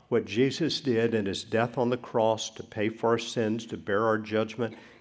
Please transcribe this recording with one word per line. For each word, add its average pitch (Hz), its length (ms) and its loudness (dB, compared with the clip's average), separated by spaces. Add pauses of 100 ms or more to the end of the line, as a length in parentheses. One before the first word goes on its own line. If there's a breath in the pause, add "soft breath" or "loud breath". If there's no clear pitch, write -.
what 113 160 4
Jesus 131 560 0
did 117 340 2
in 104 120 0
his 92 180 -4
death 117 340 0
on 120 120 2
the 123 60 0
cross 110 540 0
to - 140 -14
pay 107 240 -2
for 113 220 0
our 117 80 4
sins, 113 480 -2
to 101 100 -8
bear 101 280 0
our 110 140 4
judgment, 110 580 -4 (240 loud breath)